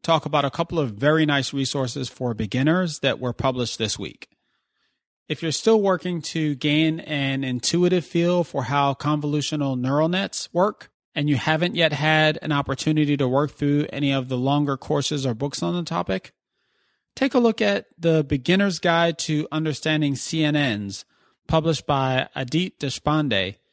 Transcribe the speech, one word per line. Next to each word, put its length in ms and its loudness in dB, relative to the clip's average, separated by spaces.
talk 220 2
about 220 0
a 40 -2
couple 280 -4
of 140 -2
very 340 2
nice 260 0
resources 560 -4
for 240 -4
beginners 680 0
that 200 0
were 140 -4
published 420 -2
this 220 -2
week. 300 -12
If 160 -6
you're 100 -2
still 280 4
working 400 0
to 340 -2
gain 460 2
an 440 -4
intuitive 600 2
feel 400 2
for 200 -4
how 280 2
convolutional 880 -2
neural 320 2
nets 420 -4
work, 380 0
and 160 0
you 60 4
haven't 400 0
yet 180 2
had 480 2
an 100 -2
opportunity 640 0
to 100 2
work 260 2
through 380 0
any 220 -2
of 160 -2
the 80 -2
longer 400 0
courses 480 -2
or 80 -2
books 300 -4
on 120 -2
the 80 -4
topic, 500 -4
take 160 0
a 60 2
look 240 2
at 240 0
The 260 2
Beginner's 560 0
Guide 420 2
to 300 -2
Understanding 640 -2
C 300 -2
N 120 2
Ns, 180 -12
published 380 0
by 480 0
Adit 440 -2
Deshpande, 800 0